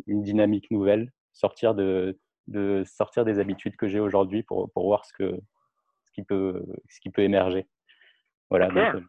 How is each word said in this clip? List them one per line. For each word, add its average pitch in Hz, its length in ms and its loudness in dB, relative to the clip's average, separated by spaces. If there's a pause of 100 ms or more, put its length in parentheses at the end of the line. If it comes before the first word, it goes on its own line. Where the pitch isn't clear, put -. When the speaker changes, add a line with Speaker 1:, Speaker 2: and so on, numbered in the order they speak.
Speaker 1:
une 104 140 -2
dynamique 104 500 0
nouvelle, 107 400 2 (220)
sortir 110 420 0
de, 95 420 -2 (300)
de, 98 380 -2
sortir - 400 -2
des 107 140 0
habitudes 98 360 -4
que 107 140 -4
j'ai 101 100 -2
aujourd'hui 101 440 0
pour, 95 280 -6
pour 92 140 -2
voir 101 180 2
ce - 80 -20
que, 92 220 -4 (720)
ce - 80 -20
qui 98 100 -12
peut, 95 400 -4 (260)
ce - 120 -20
qui 98 80 -12
peut 101 140 0
émerger. 95 440 2 (840)
Voilà, 92 180 4
Speaker 2:
Ok. 95 80 -2
Speaker 1:
donc, 214 200 2
euh, 98 140 -6